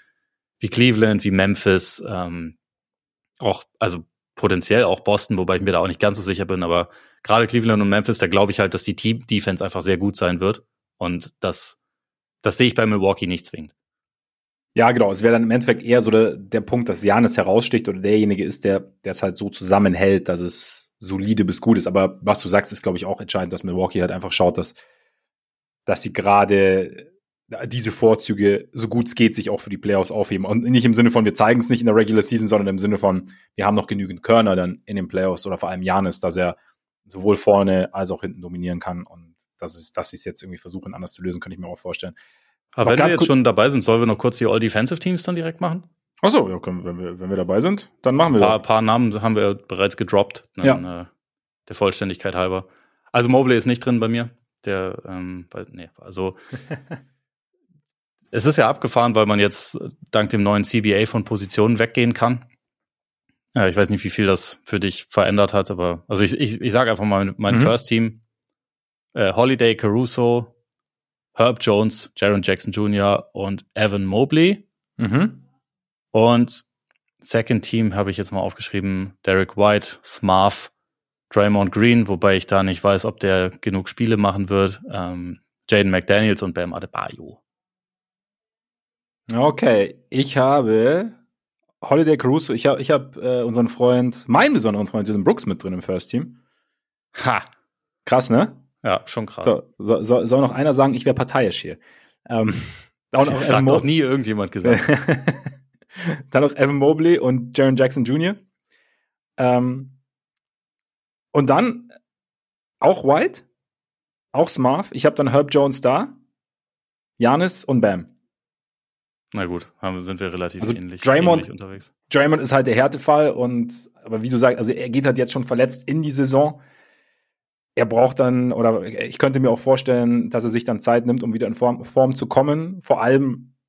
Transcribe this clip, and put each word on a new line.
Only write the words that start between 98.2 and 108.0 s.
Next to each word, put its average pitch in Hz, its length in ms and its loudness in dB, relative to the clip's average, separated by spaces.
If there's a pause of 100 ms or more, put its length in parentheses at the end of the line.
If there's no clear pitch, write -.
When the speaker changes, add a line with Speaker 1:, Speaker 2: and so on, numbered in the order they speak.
Speaker 2:
ne? 139 340 0 (200)
Speaker 1:
Ja, 95 220 -2
schon 110 200 -8
krass. - 180 -14
Speaker 2:
So, - 360 0
so, 107 240 0
so, 110 220 2
soll 123 160 2
noch 127 100 0
einer 143 200 0
sagen, 135 220 2
ich 123 120 -6
wär 135 80 2
parteiisch 123 480 -2
hier. - 160 -12 (520)
Ähm, 110 240 0 (300)
<laughs> - 280 -20
dann 131 140 0
Speaker 1:
Das 151 60 0
Speaker 2:
noch 135 100 -2
Speaker 1:
hat - 80 -2
Speaker 2:
Evan 131 160 4
Speaker 1:
noch 147 160 4
Speaker 2:
Mo- 135 40 -4
Speaker 1:
nie 160 140 0
irgendjemand 110 520 -2
gesagt. 107 300 0
Speaker 2:
<laughs> - 1500 -4
Dann 139 140 2
noch 143 120 0
Evan 143 200 0
Mobley 156 420 4
und 123 400 -2
Jaren 135 180 4
Jackson 131 300 0